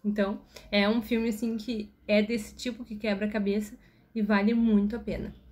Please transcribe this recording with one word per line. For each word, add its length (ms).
Então, 380
é 180
um 120
filme, 280
assim, 280
que 340
é 160
desse 320
tipo 280
que 120
quebra 300
a 40
cabeça 480
e 60
vale 320
muito 420
a 40
pena. 340